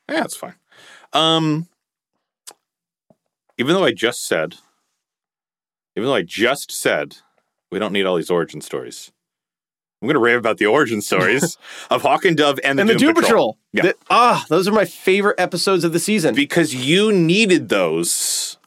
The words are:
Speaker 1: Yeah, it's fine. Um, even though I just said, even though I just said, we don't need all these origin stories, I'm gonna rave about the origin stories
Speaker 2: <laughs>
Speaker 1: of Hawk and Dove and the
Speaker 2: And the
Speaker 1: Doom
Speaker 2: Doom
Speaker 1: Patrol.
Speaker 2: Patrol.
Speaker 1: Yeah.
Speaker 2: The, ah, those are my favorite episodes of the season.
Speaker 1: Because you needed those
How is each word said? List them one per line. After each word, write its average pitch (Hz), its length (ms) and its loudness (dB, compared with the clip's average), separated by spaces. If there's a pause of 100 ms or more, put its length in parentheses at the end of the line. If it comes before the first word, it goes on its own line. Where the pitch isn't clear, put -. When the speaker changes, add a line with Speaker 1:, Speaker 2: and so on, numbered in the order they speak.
Speaker 1:
Yeah, 311 160 -2
it's - 120 -10
fine. - 180 -16 (580)
Um, 160 540 0 (1900)
even 135 160 0
though 190 100 0
I 143 80 2
just - 340 -4
said, 80 300 -2 (1400)
even 110 120 -4
though 143 60 0
I 123 80 0
just 117 480 -2
said, 78 460 -2 (540)
we 92 80 -6
don't 98 140 -4
need 98 140 0
all 92 100 0
these 80 140 -4
origin 80 300 -2
stories, - 520 -12 (880)
I'm - 80 -6
gonna 151 120 2
rave 117 180 4
about 110 200 -2
the 104 80 2
origin 117 340 2
stories 101 580 0 (160)
Speaker 2:
<laughs> - 160 -12
Speaker 1:
of 123 120 0
Hawk 143 220 0
and 170 120 2
Dove 143 260 2
and 139 160 0
the - 40 2
Speaker 2:
And 220 80 4
the 226 40 4
Speaker 1:
Doom 311 200 4
Speaker 2:
Doom 330 80 2
Speaker 1:
Patrol. 165 320 2
Speaker 2:
Patrol. - 40 -20 (140)
Speaker 1:
Yeah. - 100 0
Speaker 2:
The, 180 140 2 (140)
ah, 208 380 2
those 175 200 0
are 208 40 0
my 214 120 2
favorite 196 560 0
episodes 180 440 0
of 170 80 0
the 165 80 0
season. 165 340 0
Speaker 1:
Because 143 400 0
you 170 380 2
needed 175 560 2
those 85 1000 -2